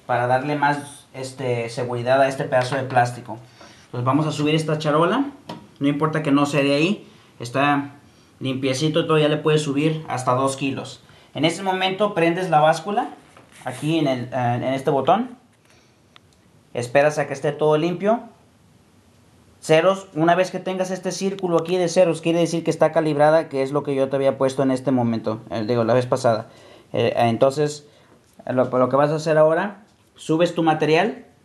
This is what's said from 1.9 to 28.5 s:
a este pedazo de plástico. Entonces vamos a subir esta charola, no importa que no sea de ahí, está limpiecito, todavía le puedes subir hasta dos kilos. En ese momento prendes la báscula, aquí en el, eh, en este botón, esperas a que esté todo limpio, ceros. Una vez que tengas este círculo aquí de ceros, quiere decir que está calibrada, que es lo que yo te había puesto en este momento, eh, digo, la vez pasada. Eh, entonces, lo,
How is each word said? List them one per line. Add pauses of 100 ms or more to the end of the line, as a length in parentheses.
a
este
pedazo
de
plástico. (480)
Entonces
vamos
a
subir
esta
charola, (560)
no
importa
que
no
sea
de
ahí, (320)
está (420)
limpiecito,
todavía
le
puedes
subir
hasta
dos
kilos. (300)
En
ese
momento
prendes
la
báscula, (540)
aquí
en
el,
eh,
en (100)
este
botón, (1400)
esperas
a
que
esté
todo
limpio, (1400)
ceros.
Una
vez
que
tengas
este
círculo
aquí
de
ceros,
quiere
decir
que
está
calibrada,
que
es
lo
que
yo
te
había
puesto
en
este
momento, (100)
eh,
digo,
la
vez
pasada. (440)
Eh,
entonces, (580)
lo,